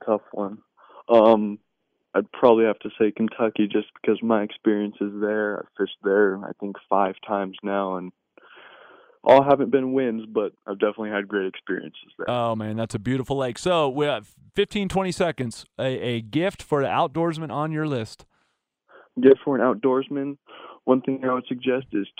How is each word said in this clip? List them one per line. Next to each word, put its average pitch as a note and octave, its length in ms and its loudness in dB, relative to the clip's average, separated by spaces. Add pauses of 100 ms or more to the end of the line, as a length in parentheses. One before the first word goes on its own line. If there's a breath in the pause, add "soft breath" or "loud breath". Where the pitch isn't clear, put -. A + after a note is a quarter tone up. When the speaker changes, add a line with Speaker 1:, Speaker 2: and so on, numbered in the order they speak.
Speaker 1:
tough G#2+ 160 0 (100)
one. G#2 280 -8 (500 loud breath)
Um, G#2+ 500 6 (560)
I'd G2 160 0
probably A2+ 360 6
have G#2 120 0
to A2 120 -12 (100)
say G#2+ 100 2
Kentucky A2 560 -2
just G#2+ 220 -2 (120)
because G#2+ 220 0
my A2+ 220 2
experience G#2 560 -2
is G2+ 100 -4 (100)
there. G#2 380 -2
I've - 180 -16
fished G2 280 -4
there, G2 400 4
I - 160 -10
think, G2+ 160 -8 (120)
five G2 280 2 (100)
times G2 380 -4
now, G2 320 -2
and F2+ 160 -10 (1120 loud breath)
all C3+ 180 8
haven't C#3 300 2
been C3 200 0
wins, A#2+ 400 -2
but G#2+ 200 -2 (160)
I've G2+ 100 -8
definitely G#2+ 320 -2
had G2+ 160 -4
great G2 220 -4
experiences - 680 -12
there. F#2+ 140 -8
Speaker 2:
Oh, A#2 240 -2
man, G#2+ 220 -6
that's A2+ 180 -6
a A2 60 -4
beautiful B2+ 380 -4
lake. B2+ 200 -4
So E3+ 300 0
we C#3+ 180 -2
have A#2+ 260 -4 (220)
fifteen, G3+ 340 -2
twenty F#3 220 -2
seconds. D3 560 -4 (140)
A, - 20 -2
a A#2+ 380 -4
gift D3 420 -4
for C#3+ 180 -2
the C3 80 0
outdoorsman D#3+ 640 -2
on D3+ 220 -4
your D#3 160 -4
list. A#2+ 360 -6 (960 soft breath)
Speaker 1:
Gift C3 240 8
for C#3 120 0
an A2 60 2
outdoorsman? C3+ 720 -2 (480 loud breath)
One C3 160 4
thing C3+ 240 -6
I B2+ 80 0
would B2+ 140 -4
suggest B2+ 460 -4
is G2+ 140 -2 (140)